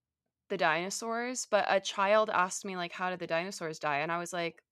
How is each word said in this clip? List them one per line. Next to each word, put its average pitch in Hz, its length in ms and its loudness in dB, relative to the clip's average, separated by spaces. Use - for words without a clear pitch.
the 196 80 -2
dinosaurs, 214 960 0
but 202 180 4
a 196 120 4
child 208 500 4
asked - 340 0
me, 196 120 -6
like, 175 160 -4
"How 185 180 -4
did 180 80 -4
the 170 80 -6
dinosaurs 165 540 -4
die?" 147 180 0
And 160 140 -2
I 170 60 -2
was 175 140 -8
like 170 400 -6